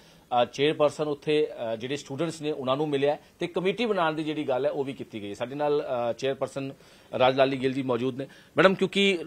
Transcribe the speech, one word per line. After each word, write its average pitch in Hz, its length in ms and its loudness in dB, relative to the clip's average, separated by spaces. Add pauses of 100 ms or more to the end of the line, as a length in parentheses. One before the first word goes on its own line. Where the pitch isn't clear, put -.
(420)
ਅ, 120 40 4
ਚੇਅਰਪਰਸਨ 151 580 0
ਉੱਥੇ, 151 440 0 (260)
ਅ, - 20 -4
ਜਿਹੜੇ 127 200 -6
ਸਟੂਡੈਂਟਸ 151 460 -6
ਨੇ 151 100 -4
ਉਹਨਾਂ 135 260 -2
ਨੂੰ 156 120 -2
ਮਿਲਿਆ 143 280 2 (220)
ਤੇ 175 80 -4
ਕਮੇਟੀ 190 380 -2
ਬਣਾਉਣ 180 280 2
ਦੀ 156 100 -4
ਜਿਹੜੀ 151 240 -4
ਗੱਲ 131 180 0
ਹੈ 147 60 0
ਉਹ 147 120 -2
ਵੀ 135 100 -8
ਕੀਤੀ 113 280 -12
ਗਈ 101 80 -8
ਹੈ। 101 40 -8
ਸਾਡੇ 123 220 -8
ਨਾਲ, 147 320 0 (220)
ਅ, 117 40 0
ਚੇਅਰਪਰਸਨ 135 600 -4 (460)
ਰਾਜ 131 160 6
ਲਾਲੀ 135 220 4
ਗਿੱਲ 131 160 0
ਜੀ 135 80 -4
ਮੌਜੂਦ 123 360 -2
ਨੇ। 135 100 -8 (300)
ਮੈਡਮ, 185 180 8
ਕਿਉਂਕਿ 196 520 2